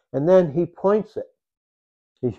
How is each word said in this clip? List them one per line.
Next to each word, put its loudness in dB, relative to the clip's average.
And -4
then 4
he -2
points -4
it. -10
He, -4